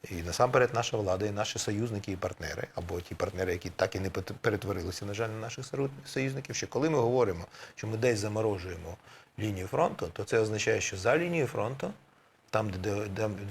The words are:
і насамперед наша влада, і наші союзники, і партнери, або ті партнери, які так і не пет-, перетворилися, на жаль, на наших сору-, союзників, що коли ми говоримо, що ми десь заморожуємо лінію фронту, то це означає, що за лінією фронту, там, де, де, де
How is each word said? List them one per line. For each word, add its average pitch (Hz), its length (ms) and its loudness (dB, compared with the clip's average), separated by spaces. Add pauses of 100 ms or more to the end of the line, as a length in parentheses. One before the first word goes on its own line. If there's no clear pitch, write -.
і 95 60 -6
насамперед 120 580 4
наша 117 240 0
влада, 98 280 2
і 104 60 0
наші 104 280 -2
союзники, 104 520 -2
і 95 40 -2
партнери, 82 600 -6
або 87 260 -4
ті - 140 -10
партнери, 90 360 0
які 90 180 -2
так 92 260 0
і 98 40 -2
не 95 100 -2
пет-, 92 240 -6
перетворилися, 95 720 -2
на 101 80 -4
жаль, 110 160 -2
на 110 100 -6
наших 113 260 -8
сору-, 139 240 -2 (160)
союзників, 135 500 -4
що - 120 -4
коли 139 220 2
ми 156 80 4
говоримо, 113 480 4 (300)
що - 120 -6
ми 110 100 -2
десь 117 220 4
заморожуємо 92 760 -2 (420)
лінію 98 280 -2
фронту, 135 460 0
то 104 100 -4
це 117 160 4
означає, 110 420 2
що - 160 -4
за 117 200 4
лінією 170 300 2
фронту, 135 460 -4 (560)
там, 110 200 2
де, 92 80 -2
де, 101 300 0
де 104 200 0 (240)